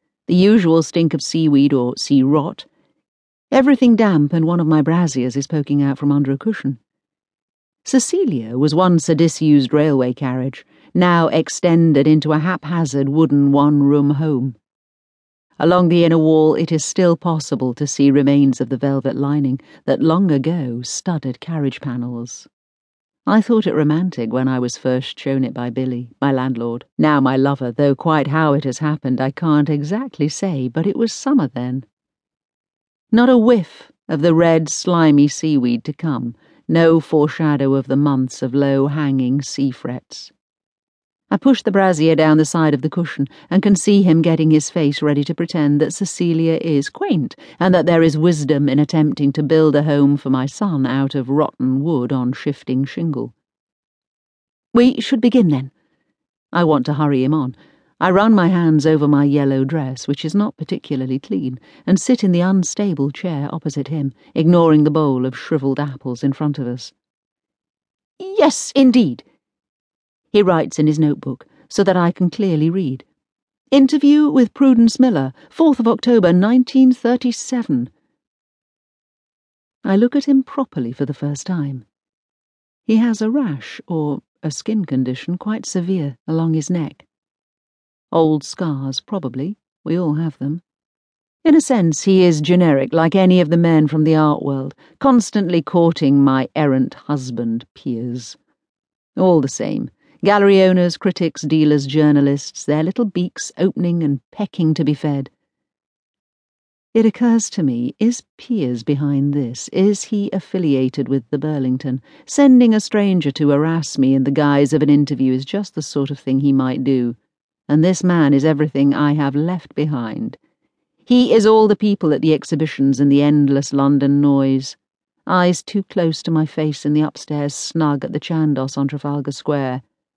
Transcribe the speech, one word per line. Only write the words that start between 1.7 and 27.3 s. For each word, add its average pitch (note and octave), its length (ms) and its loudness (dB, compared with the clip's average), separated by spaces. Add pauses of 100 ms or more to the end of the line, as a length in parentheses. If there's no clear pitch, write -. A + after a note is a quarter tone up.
or B2 240 -2
sea C#3 240 0
rot. D3 420 -2 (880)
Everything B3+ 440 4
damp, F#3 380 2
and E3 140 0
one F3 140 0
of D#3+ 60 0
my D#3 140 4
brassiers C#3 560 0
is C#3 100 -6
poking C#3+ 360 -2
out C#3 160 -2
from C#3+ 120 0
under C#3+ 220 0
a C#3 60 -4
cushion. C#3 400 -6 (1040)
Cecilia F3 720 -2
was C#3+ 180 0
once F3 340 2
a E3 60 2
disused D3 580 2
railway C#3 420 0
carriage, B2+ 500 -6 (300)
now F3 340 2
extended E3 760 2
into D#3 260 2
a D3+ 60 0
haphazard D3+ 720 -4
wooden C#3+ 440 2
one-room C#3+ 580 2
home. C#3 460 -4 (1040)
Along F3 300 2
the E3+ 160 4
inner E3 140 2
wall, D#3 360 4
it - 160 -2
is D#3+ 140 -2
still F3 320 0
possible C#3+ 580 -4
to D3 120 -6
see C#3 240 2
remains C#3 500 2
of B2 80 -4
the C3 80 -4
velvet C#3 400 -4
lining C#3+ 420 -2 (280)
that C#3 160 -2
long E3+ 280 2
ago C#3 520 -4
studded C#3 580 -8
carriage D3+ 400 -6
panels. A#2+ 680 -10 (800)
I G#3 140 2
thought A3 260 0
it E3 80 -4
romantic D3+ 580 -2
when C3 160 -2
I C3 100 -2
was B2 180 -6
first B2+ 420 -6
shown C3+ 260 -4
it A#2+ 100 -8
by A#2+ 160 -8
Billy, B2 400 -8 (100)
my C#3 100 0
landlord, A#2+ 540 -4 (140)
now D3+ 220 2
my C3+ 180 0